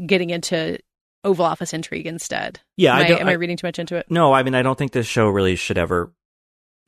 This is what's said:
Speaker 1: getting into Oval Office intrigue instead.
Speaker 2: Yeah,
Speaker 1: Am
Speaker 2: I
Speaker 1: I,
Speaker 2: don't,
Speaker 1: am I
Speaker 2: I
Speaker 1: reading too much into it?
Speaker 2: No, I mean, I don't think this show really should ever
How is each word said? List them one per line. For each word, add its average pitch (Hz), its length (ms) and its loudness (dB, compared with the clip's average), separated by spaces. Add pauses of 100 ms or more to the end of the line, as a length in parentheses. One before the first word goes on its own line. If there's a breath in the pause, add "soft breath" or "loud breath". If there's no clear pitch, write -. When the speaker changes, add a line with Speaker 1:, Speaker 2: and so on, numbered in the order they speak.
Speaker 1:
getting 180 260 0
into 170 480 -4 (440)
Oval 185 220 0
Office 160 300 -4
intrigue 160 340 -10
instead. - 500 -8 (180)
Speaker 2:
Yeah, 147 180 4
Speaker 1:
Am 131 40 4
Speaker 2:
I 165 60 4
Speaker 1:
I, 170 40 4
Speaker 2:
don't, 170 120 4
Speaker 1:
am 185 80 0
I 185 40 2
Speaker 2:
I - 20 0
Speaker 1:
reading 175 220 -4
too 175 120 -6
much 170 100 -8
into 170 160 -8
it? 170 160 -6
Speaker 2:
No, 165 220 4
I 135 100 6
mean, 131 140 0
I 127 60 4
don't 131 140 0
think 139 140 -4
this 117 160 -2
show 110 220 2
really 95 260 2
should 87 240 -4
ever 87 340 0 (760)